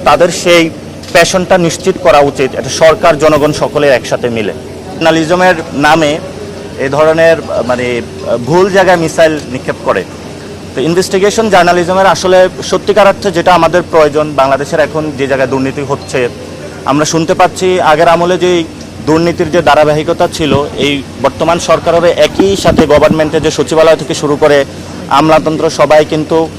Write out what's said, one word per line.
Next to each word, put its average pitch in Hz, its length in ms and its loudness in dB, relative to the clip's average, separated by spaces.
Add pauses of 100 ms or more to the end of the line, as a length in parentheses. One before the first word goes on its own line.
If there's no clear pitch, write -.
তাদের 160 240 4
সেই 170 420 2 (420)
প্যাশনটা 180 460 2
নিশ্চিত 175 440 -2
করা 156 160 4
উচিত। 139 360 0
এটা - 140 -6
সরকার, 170 500 2
জনগণ 151 340 2
সকলে 143 360 -2
একসাথে 123 400 0
মিলে। 110 240 -4
জার্নালিজমের 165 1000 -2 (200)
নামে 151 440 2 (600)
এ 135 100 -2
ধরনের, 160 480 2
আহ, 117 300 -6
মানে, 123 360 -2 (260)
আহ, 113 80 0
ভুল 165 340 0
জায়গায় 185 260 4
মিসাইল 160 420 0 (140)
নিক্ষেপ 131 320 -8
করে। 95 200 0 (720)
তো 135 60 -4
ইনভেস্টিগেশন 190 720 0
জার্নালিজমের 175 560 2
আসলে 185 420 2 (140)
সত্যিকার 196 440 2
অর্থে 196 240 0
যেটা 170 240 2
আমাদের 165 360 2
প্রয়োজন, 151 460 2
বাংলাদেশের 139 440 0
এখন 151 380 -2
যে 135 80 -2
জায়গায় 131 240 0
দুর্নীতি 135 320 -4
হচ্ছে, 131 460 -4 (560)
আমরা 147 200 0
শুনতে 165 300 -2
পাচ্ছি 185 460 0
আগের 156 280 2
আমলে 170 300 2
যেই 175 260 0 (420)
দুর্নীতির 165 440 0
যে 170 120 0
ধারাবাহিকতা 151 680 2
ছিল, 143 320 -2 (140)
এই 139 240 -2 (200)
বর্তমান 160 360 0
সরকারের 165 460 0
একই 175 520 2
সাথে 165 300 2
গভর্নমেন্টের 151 560 2
যে 156 80 0
সচিবালয় 156 460 2
থেকে 147 180 -8
শুরু 143 220 -2
করে 147 280 2 (440)
আমলাতন্ত্র 156 640 2
সবাই 151 340 4
কিন্তু 160 440 -2 (100)